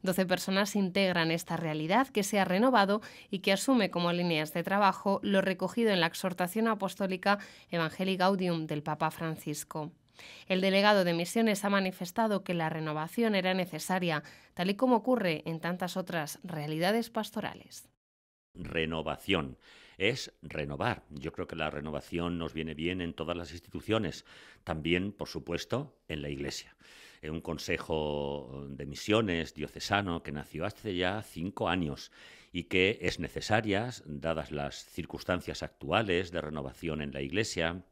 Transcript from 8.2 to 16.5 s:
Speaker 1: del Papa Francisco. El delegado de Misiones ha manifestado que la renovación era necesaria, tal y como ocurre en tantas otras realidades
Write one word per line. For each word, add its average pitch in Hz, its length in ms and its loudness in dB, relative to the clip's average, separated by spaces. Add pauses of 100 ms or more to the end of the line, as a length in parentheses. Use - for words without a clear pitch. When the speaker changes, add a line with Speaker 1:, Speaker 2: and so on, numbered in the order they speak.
Speaker 1:
del 147 160 -2
Papa 156 280 0
Francisco. 156 840 -6 (540)
El 185 140 2
delegado 196 440 6
de 175 100 4
Misiones 202 500 2
ha 202 60 2
manifestado 190 760 0
que - 80 -4
la 165 160 0
renovación 160 680 0
era 185 200 2
necesaria, 180 680 0 (300)
tal 180 160 -2
y 202 60 2
como 254 220 4
ocurre 214 500 2
en 165 120 -4
tantas 175 380 -2
otras 180 480 -4
realidades 170 640 0